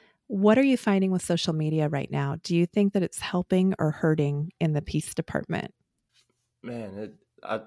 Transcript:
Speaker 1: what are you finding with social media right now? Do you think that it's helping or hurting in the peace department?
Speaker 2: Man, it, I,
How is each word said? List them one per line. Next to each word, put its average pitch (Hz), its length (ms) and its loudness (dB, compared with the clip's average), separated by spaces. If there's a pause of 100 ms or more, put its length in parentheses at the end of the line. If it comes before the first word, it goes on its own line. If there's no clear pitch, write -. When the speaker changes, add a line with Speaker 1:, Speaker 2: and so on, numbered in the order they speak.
(280)
Speaker 1:
what 208 320 4
are 277 40 6
you 262 140 4
finding 196 320 2
with 185 140 0
social 170 300 0
media 156 360 0
right 143 220 -4
now? 143 320 -2
Do 175 120 -2
you 170 120 4
think 202 260 2
that 196 80 0
it's - 180 -4
helping 185 600 0
or 156 100 2
hurting 156 720 0
in 156 140 2
the 147 100 0
peace - 320 -6
department? - 580 -6 (880)
Speaker 2:
Man, 110 380 -10
it, 107 140 -12 (300)
I, 110 240 -6